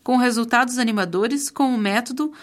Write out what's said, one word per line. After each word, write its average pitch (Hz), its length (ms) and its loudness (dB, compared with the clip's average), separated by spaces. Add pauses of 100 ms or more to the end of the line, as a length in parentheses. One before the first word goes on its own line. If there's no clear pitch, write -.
com 247 140 2
resultados 240 600 2
animadores 220 720 0
com 262 240 0
o 240 40 0
método 240 640 -2